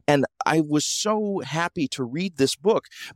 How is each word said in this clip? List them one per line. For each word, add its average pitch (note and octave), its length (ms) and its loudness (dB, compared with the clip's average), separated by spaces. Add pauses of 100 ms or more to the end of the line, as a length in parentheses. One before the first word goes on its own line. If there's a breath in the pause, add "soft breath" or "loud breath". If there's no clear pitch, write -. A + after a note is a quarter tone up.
And C#3+ 180 6 (180)
I D#3 160 2
was D3 240 0
so G#3+ 600 -2
happy D#3+ 420 -2
to - 160 -6
read D#3 340 -6
this C3+ 200 2
book F#3+ 300 0 (300 loud breath)